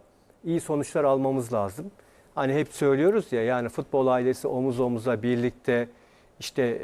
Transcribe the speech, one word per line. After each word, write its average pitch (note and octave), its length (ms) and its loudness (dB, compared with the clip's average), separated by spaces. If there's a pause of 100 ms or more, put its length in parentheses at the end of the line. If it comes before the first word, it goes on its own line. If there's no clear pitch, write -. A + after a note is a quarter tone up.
(440)
iyi E3 160 -2
sonuçlar D3 440 -2
almamız C3+ 480 0
lazım. A2 380 -4 (440)
Hani C3+ 200 -2
hep D3+ 140 0
söylüyoruz D3+ 640 2
ya, A#2 120 0
yani A#2+ 240 0
futbol C3+ 380 -2
ailesi B2+ 420 2
omuz C3 320 -2
omuza, A#2+ 420 0
birlikte, A#2+ 640 0 (520)
İşte, A#2+ 440 -2